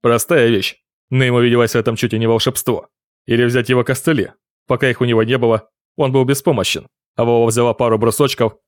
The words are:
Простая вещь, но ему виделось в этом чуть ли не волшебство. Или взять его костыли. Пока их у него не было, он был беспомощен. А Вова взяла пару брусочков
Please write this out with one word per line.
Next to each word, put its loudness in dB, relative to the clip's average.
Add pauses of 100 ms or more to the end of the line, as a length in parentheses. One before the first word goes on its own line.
Простая 0
вещь, -2 (340)
но 0
ему 0
виделось 2
в 0
этом -2
чуть -4
ли -2
не -2
волшебство. -2 (380)
Или 0
взять -2
его 0
костыли. -2 (340)
Пока 0
их -2
у 0
него 2
не 0
было, 0 (280)
он -2
был 2
беспомощен. -2 (300)
А 0
Вова 2
взяла 0
пару 0
брусочков 0 (120)